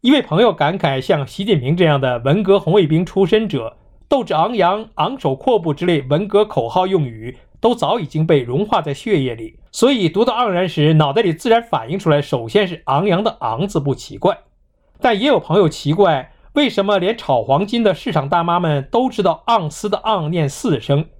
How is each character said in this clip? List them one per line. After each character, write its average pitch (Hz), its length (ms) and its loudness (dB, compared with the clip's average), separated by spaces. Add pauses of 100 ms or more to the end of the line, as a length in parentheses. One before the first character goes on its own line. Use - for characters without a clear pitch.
一 247 120 4
位 285 100 4
朋 170 200 0
友 226 100 4
感 160 260 0
慨， 135 220 -2
像 147 260 -2
习 - 180 -10
近 196 140 2
平 135 180 -2
这 180 100 4
样 143 140 2
的 123 200 -2
文 143 200 0
革 196 200 2
红 156 120 -2
卫 190 140 4
兵 156 180 0
出 190 220 0
身 214 220 2
者， 113 280 -6 (320)
斗 269 140 2
志 175 100 -6
昂 175 220 0
扬、 202 400 0
昂 226 240 -4
首 135 160 -2
阔 226 240 0
步 165 160 -2
之 175 120 -4
类 160 160 2
文 151 260 -2
革 208 160 2
口 127 240 -4
号 185 180 0
用 190 160 0
语 117 340 -10 (240)
都 233 140 2
早 214 240 -2
已 170 80 -6
经 156 180 -2
被 156 180 2
融 127 220 -4
化 214 160 0
在 151 140 -6
血 196 260 -2
液 123 140 -4
里， 113 240 -16 (140)
所 262 200 2
以 208 160 2
读 196 160 2
到 247 100 0
盎 247 120 0
然 180 220 0
时， 160 260 2
脑 151 180 4
袋 214 80 2
里 190 120 2
自 165 180 -2
然 226 100 4
反 127 300 -6
映 190 80 -4
出 165 100 -2
来， 147 140 2
首 117 260 -4
先 202 200 2
是 170 160 -12
昂 147 240 0
扬 190 160 0
的 220 160 -4
昂 120 260 -4
字 180 140 -4
不 143 120 -2
奇 - 240 -10
怪。 - 220 -2 (600)
但 226 180 2
也 233 80 0
有 254 140 2
朋 165 180 0
友 180 100 4
奇 147 240 -4
怪， 165 380 2 (220)
为 285 180 2
什 196 160 -2
么 202 140 2
连 214 180 -2
炒 120 240 0
黄 139 240 0
金 233 160 -2
的 202 100 4
市 - 200 -6
场 143 160 -2
大 170 160 0
妈 175 160 0
们 147 280 -2
都 254 220 0
知 233 100 -6
道 170 280 0
盎 208 200 2
司 208 220 -8
的 208 80 -2
盎 190 300 -2
念 160 200 -2
四 151 320 -2
声 143 240 0 (160)